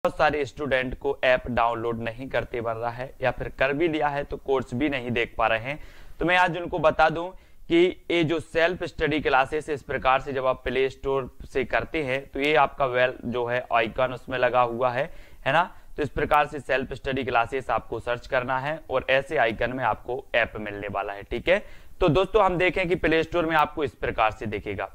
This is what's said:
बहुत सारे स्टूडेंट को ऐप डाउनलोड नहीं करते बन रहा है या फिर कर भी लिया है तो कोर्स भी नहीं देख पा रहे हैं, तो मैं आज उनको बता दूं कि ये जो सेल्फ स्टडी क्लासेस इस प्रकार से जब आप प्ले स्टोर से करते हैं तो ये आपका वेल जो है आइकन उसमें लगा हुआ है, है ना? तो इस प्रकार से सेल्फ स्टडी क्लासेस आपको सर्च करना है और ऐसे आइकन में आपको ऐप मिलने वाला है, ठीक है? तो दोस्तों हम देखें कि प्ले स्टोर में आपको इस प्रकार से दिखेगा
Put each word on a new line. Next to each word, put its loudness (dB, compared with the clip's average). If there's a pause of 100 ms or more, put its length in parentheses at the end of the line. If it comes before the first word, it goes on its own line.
बहुत 0
सारे 2
स्टूडेंट -2
को -2
ऐप 4
डाउनलोड 0
नहीं -8
करते -2
बन -2
रहा -4
है -10 (100)
या 4
फिर -6 (100)
कर 4
भी 2
लिया 0
है -2
तो -8
कोर्स 0
भी 0
नहीं -2
देख 0
पा 4
रहे 2
हैं, -8 (400)
तो -2
मैं 4
आज 4
उनको -6
बता 4
दूं -4 (400)
कि 6 (260)
ये 4
जो 0
सेल्फ 0
स्टडी -2
क्लासेस 2
इस -4
प्रकार 2
से -8
जब 0
आप 0
प्ले 2
स्टोर -4
से -2
करते -2
हैं -2
तो -6
ये 2
आपका 2
वेल 2 (120)
जो -2
है -2
आइकन 0
उसमें -6
लगा 4
हुआ 0
है, -2 (360)
है 2
ना? 6 (340)
तो -2
इस -2
प्रकार 2
से -8
सेल्फ -2
स्टडी -4
क्लासेस 0
आपको -4
सर्च -4
करना -2
है -4 (120)
और 0
ऐसे 2
आइकन 2
में -4
आपको -2 (100)
ऐप 4
मिलने -8
वाला -4
है, -10
ठीक -4
है? 4 (420)
तो 4
दोस्तों 4
हम 2
देखें 2
कि 2
प्ले 2
स्टोर 0
में 0
आपको 2
इस -4
प्रकार 0
से -10
दिखेगा -4